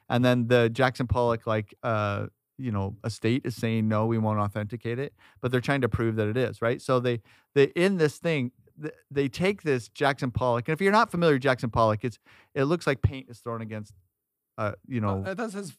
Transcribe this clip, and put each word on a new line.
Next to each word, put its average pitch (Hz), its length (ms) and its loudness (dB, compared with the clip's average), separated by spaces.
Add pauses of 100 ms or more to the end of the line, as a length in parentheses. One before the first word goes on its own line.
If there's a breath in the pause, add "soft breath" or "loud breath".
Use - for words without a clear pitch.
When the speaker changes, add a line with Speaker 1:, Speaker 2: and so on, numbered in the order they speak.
Speaker 1:
And 123 160 2
then 123 220 4
the 120 220 6
Jackson 127 380 0
Pollock, 120 400 0
like, 107 260 -2 (100)
uh, 104 440 -2 (340)
you 123 100 -6
know, 98 320 -4
a 117 60 -6
state 117 360 -2
is 110 100 -6
saying, 113 320 0
"No, 110 180 2
we 113 120 0
won't 107 220 0
authenticate 107 600 -4
it," 143 140 -8 (280 soft breath)
but 123 100 -2
they're 127 100 2
trying 139 200 0
to 120 80 2
prove 113 280 0
that 107 100 0
it 110 100 -2
is, 120 240 -2
right? 117 200 0
So 131 180 2
they, 120 220 0 (340 soft breath)
they, 139 100 8 (100)
in 185 220 2
this 151 200 2
thing, 143 340 -2 (300)
th-, 151 120 -10 (160)
they 139 180 0
take 190 360 -2
this 131 260 0
Jackson 139 420 -2
Pollock, 120 360 0
and 160 60 -2
if 151 80 -4
you're 196 100 4
not 220 200 4
familiar 170 240 4
with 127 80 0
Jackson 127 260 0
Pollock, 107 360 2
it's, 117 140 -8 (360 soft breath)
it 139 100 2
looks 165 220 -2
like 139 140 0
paint 135 280 -2
is 120 100 -20
thrown 113 220 -8
against, 107 320 -10 (640)
uh, 107 160 -2 (140)
you 127 120 -4
Speaker 2:
Uh, - 20 0
Speaker 1:
know, 98 240 0
Speaker 2:
uh, - 80 -6
that's 220 200 -6
his, 190 260 -10